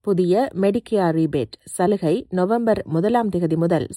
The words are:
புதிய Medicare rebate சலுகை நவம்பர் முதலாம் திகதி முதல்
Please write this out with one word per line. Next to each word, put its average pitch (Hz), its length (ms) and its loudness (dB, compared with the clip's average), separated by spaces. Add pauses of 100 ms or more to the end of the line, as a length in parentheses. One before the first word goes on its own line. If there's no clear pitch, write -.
புதிய 185 540 0
Medicare 196 600 0
rebate 156 480 -2
சலுகை 190 680 0
நவம்பர் 202 560 0
முதலாம் 208 460 0
திகதி 175 240 0
முதல் 165 420 0